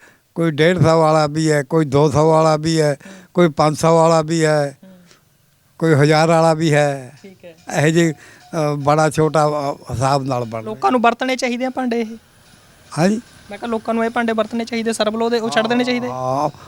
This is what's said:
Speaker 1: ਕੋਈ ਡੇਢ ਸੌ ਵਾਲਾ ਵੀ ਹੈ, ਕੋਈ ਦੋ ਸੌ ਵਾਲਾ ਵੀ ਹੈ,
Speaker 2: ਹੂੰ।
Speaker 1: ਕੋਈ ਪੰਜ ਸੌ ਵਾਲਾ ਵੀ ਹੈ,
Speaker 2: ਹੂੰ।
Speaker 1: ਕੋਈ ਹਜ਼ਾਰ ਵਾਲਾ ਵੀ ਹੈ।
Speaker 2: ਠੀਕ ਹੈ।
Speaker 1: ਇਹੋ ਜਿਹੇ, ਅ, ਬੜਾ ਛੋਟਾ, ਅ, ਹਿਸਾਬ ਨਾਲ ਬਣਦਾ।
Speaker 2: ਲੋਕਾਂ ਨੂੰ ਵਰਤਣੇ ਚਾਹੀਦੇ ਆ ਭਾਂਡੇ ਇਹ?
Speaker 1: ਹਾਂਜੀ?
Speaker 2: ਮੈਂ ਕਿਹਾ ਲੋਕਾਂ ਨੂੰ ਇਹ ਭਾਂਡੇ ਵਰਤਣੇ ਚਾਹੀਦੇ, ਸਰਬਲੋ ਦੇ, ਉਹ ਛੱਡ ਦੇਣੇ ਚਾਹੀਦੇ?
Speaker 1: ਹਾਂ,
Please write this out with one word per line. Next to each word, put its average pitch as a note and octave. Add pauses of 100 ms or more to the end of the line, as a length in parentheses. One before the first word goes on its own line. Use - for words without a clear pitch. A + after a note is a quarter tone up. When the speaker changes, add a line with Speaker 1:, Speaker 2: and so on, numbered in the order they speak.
(360)
Speaker 1:
ਕੋਈ E3
ਡੇਢ D#3+
ਸੌ E3
ਵਾਲਾ D#3
ਵੀ D#3
ਹੈ, D3
ਕੋਈ D#3+
ਦੋ C#3+
ਸੌ D3+
ਵਾਲਾ D#3+
ਵੀ D#3+
ਹੈ, D3
Speaker 2:
ਹੂੰ। - (200)
Speaker 1:
ਕੋਈ F3
ਪੰਜ D3+
ਸੌ E3
ਵਾਲਾ E3
ਵੀ D#3+
ਹੈ, D3
Speaker 2:
ਹੂੰ। - (880)
Speaker 1:
ਕੋਈ E3
ਹਜ਼ਾਰ D3+
ਵਾਲਾ E3
ਵੀ D#3
ਹੈ। C#3+
Speaker 2:
ਠੀਕ F#3+
ਹੈ। - (220)
Speaker 1:
ਇਹੋ D3
ਜਿਹੇ, E3
ਅ, -
ਬੜਾ D3+
ਛੋਟਾ, D#3
ਅ, D3
ਹਿਸਾਬ C3+
ਨਾਲ B2+
ਬਣਦਾ। A2+
Speaker 2:
ਲੋਕਾਂ A3
ਨੂੰ B3+
ਵਰਤਣੇ A#3
ਚਾਹੀਦੇ B3
ਆ C4
ਭਾਂਡੇ B3
ਇਹ? A3+ (800)
Speaker 1:
ਹਾਂਜੀ? G3+ (300)
Speaker 2:
ਮੈਂ G3+
ਕਿਹਾ A#3+
ਲੋਕਾਂ A3+
ਨੂੰ A3+
ਇਹ A3+
ਭਾਂਡੇ A#3
ਵਰਤਣੇ A3
ਚਾਹੀਦੇ, A3+
ਸਰਬਲੋ A3
ਦੇ, A#3
ਉਹ A3+
ਛੱਡ A3+
ਦੇਣੇ A#3+
ਚਾਹੀਦੇ? B3
Speaker 1:
ਹਾਂ, C3 (180)